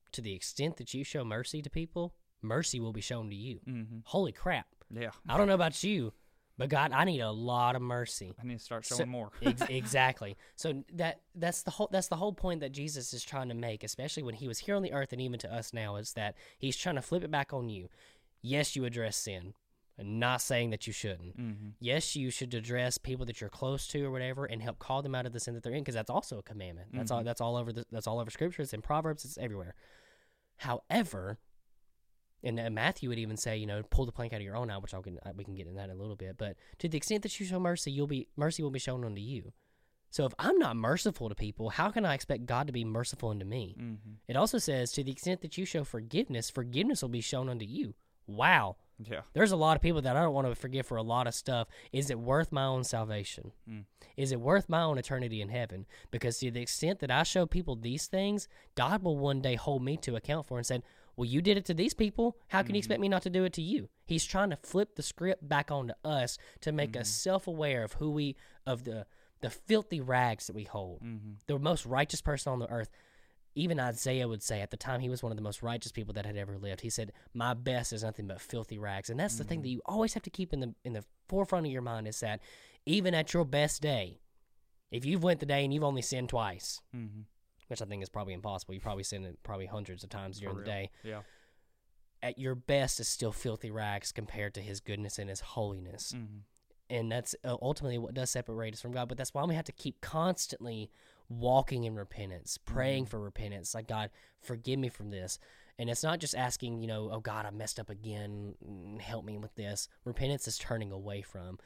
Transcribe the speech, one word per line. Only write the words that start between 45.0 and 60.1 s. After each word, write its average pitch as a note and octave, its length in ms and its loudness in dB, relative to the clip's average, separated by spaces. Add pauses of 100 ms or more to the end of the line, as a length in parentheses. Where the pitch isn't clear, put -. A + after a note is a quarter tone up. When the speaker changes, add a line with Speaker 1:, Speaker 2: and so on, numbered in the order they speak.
Speaker 1:
the C3 80 -2
extent F3 300 -2
that - 180 -8
you F#3+ 60 0
show E3 180 0
forgiveness, A#2+ 680 0
forgiveness C3+ 540 2
will C3 60 0
be A#2 120 0
shown C3 280 0
unto A#2 160 -4
you." A2 300 -4 (340)
Wow. A#2 480 8 (240)
Speaker 2:
Yeah. G#2 220 -6 (100)
Speaker 1:
There's G3 200 8
a F#3 40 4
lot D#3 200 8
of D3 60 2
people E3 200 6
that B2+ 140 4
I D#3+ 60 6
don't D#3 120 4
wanna C3 200 4
forgive C3 320 -2
for A#2+ 100 -2
a A2+ 60 2
lot A#2 260 4
of A#2 60 -2
stuff. A#2+ 340 0 (240)
Is C#3 180 2
it A#2 80 0
worth C3+ 340 4
my C3+ 120 2
own C3 200 2
salvation? G#2+ 680 -2 (160)
Speaker 2:
Mm. G#2+ 160 -8 (320)
Speaker 1:
Is C3+ 160 2
it A#2+ 80 0
worth E3 280 6
my E3+ 140 4
own D3+ 160 4
eternity A#2 420 -2
in G2 100 -2
heaven? A2 360 -4 (240)
Because A#2 300 0
to B2+ 100 0
the A#2+ 100 -2
extent E3 400 0
that C3 100 0
I C3+ 120 8
show F3 240 4
people E3 300 2
these A#2+ 320 -2
things, G3 400 2 (260)
God E3 280 4
will E3 140 4
one C#3 240 4
day B2+ 140 2
hold C3 300 0
me C#3+ 140 0
to A#2+ 180 -2